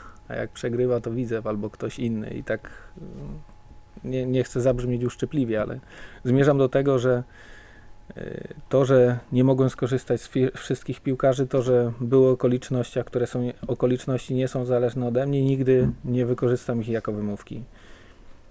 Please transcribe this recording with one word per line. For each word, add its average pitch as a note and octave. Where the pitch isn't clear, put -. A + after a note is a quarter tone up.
a -
jak A#2
przegrywa, B2
to A#2
Widzew A2+
albo G#2+
ktoś -
inny. A2+
I A#2+
tak, -
mm, C#3
nie, B2+
nie B2+
chcę -
zabrzmieć B2
uszczypliwie, A#2+
ale B2
zmierzam C#3
do C3+
tego, C#3
że, B2
y, -
to, C3+
że B2
nie B2+
mogłem C3
skorzystać B2+
z -
fi-, C3
wszystkich -
piłkarzy, C3+
to, C3
że A#2+
były C3
okoliczności, B2+
a A#2
które A#2+
są, B2
okoliczności B2+
nie B2+
są B2+
zależne B2
ode B2
mnie, C#3
nigdy C3
nie B2
wykorzystam A#2+
ich A2
jako A2
wymówki. G#2